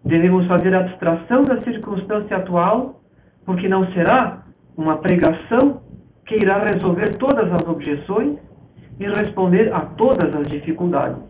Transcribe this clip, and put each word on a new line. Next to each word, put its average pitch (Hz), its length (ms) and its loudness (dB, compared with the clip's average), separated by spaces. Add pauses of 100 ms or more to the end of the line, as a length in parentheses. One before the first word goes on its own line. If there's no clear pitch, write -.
Devemos 175 420 4
fazer 185 300 2
abstração 180 640 0
da 262 200 2
circunstância 208 760 -6
atual, 185 640 0 (440)
porque 185 220 -2
não 190 260 0
será 190 500 2 (340)
uma 156 200 0
pregação 175 840 2 (440)
que - 100 -4
irá 196 260 2
resolver 190 560 0
todas 233 340 0
as 165 160 0
objeções 160 720 -4 (600)
e 196 60 -8
responder 208 680 0
a 165 80 -2
todas 175 540 0
as 147 120 -2
dificuldades. 147 840 -4